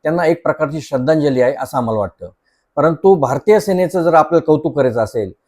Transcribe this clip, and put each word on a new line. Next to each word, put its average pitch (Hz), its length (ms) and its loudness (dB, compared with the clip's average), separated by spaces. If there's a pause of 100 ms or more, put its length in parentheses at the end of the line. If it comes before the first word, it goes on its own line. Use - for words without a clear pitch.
त्यांना 165 220 -2
एक 165 180 0
प्रकारची 151 380 -4
श्रद्धांजली 139 600 0
आहे 131 180 2
असं 131 180 -6
आम्हाला 113 220 -2
वाटतं. 90 300 -8 (460)
परंतु 165 400 2
भारतीय 156 440 0
सेनेचं 185 420 -2
जर 165 120 0
आपल्याला 160 320 4
कौतुक 151 340 0
करायचं 120 240 0
असेल, 104 280 -6 (160)